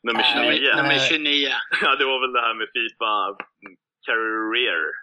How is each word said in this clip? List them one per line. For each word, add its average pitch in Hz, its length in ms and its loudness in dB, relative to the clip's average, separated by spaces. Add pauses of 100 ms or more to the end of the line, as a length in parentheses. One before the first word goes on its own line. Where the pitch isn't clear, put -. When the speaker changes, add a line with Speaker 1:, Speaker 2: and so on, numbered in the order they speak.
Speaker 1:
Nummer 226 200 0
Speaker 2:
Nej. - 100 4
Speaker 1:
tjugonio. 143 440 2
Speaker 3:
Nummer 143 220 2
Speaker 2:
Nej. 135 100 2
Speaker 3:
tjugonio. 147 400 0 (180)
Speaker 1:
<laughs> - 160 -2
Ja, 139 140 4
det 139 80 2
var 131 160 0
väl 127 120 -2
det 123 140 0
här 113 80 0
med 110 220 -6
fifa 113 340 -2 (960)
Career 110 720 -2 (220)